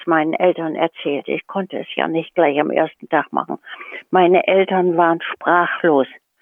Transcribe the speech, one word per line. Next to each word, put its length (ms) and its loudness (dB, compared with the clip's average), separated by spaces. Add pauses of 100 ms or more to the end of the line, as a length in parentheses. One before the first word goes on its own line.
meinen 260 0
Eltern 400 0
erzählt. 540 -4
Ich 180 -6
konnte 320 -8
es 180 -10
ja 120 -2
nicht 260 -4
gleich 260 2
am 120 0
ersten 360 -2
Tag 240 -2
machen. 280 -6 (500)
Meine 380 4
Eltern 500 2
waren 240 2
sprachlos, 840 0 (340)